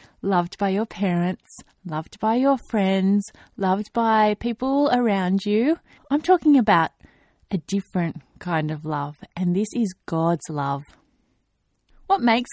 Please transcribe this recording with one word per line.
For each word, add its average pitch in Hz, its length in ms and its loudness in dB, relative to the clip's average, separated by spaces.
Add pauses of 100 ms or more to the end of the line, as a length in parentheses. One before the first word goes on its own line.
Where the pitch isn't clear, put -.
(220)
loved 180 340 0
by 196 140 -2
your 208 160 -2
parents, 180 720 -2 (260)
loved 160 360 -10
by 226 160 0
your 269 200 2 (140)
friends, 196 520 2 (360)
loved 196 340 -2
by 220 420 2
people 262 580 -2
around 196 520 0
you. 233 340 0 (320)
I'm 294 120 0
talking 330 340 4
about 190 340 4 (600)
a 185 80 -2
different 180 640 -4 (160)
kind 156 320 -2
of 156 160 -8
love, 147 320 -6 (180)
and 175 180 0
this 208 200 0
is 214 200 -2 (120)
God's 165 420 -2
love. 139 340 -4 (1200)
What 381 160 0
makes 240 300 2